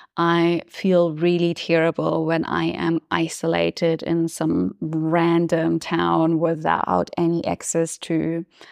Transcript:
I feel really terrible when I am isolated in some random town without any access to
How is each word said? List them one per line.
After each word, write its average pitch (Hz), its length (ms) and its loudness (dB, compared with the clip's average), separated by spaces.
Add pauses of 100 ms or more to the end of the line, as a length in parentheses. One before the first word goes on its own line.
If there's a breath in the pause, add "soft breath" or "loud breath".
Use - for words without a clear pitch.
(160 loud breath)
I 170 500 2
feel 175 460 2
really 170 400 2
terrible 165 720 0
when 160 220 0
I 165 220 -2
am 165 420 -2
isolated 165 920 -2
in 165 260 0
some 175 520 -2
random 165 1000 2
town 165 600 0
without 165 800 0
any 170 280 2
access - 520 -2
to 165 480 -4 (260 loud breath)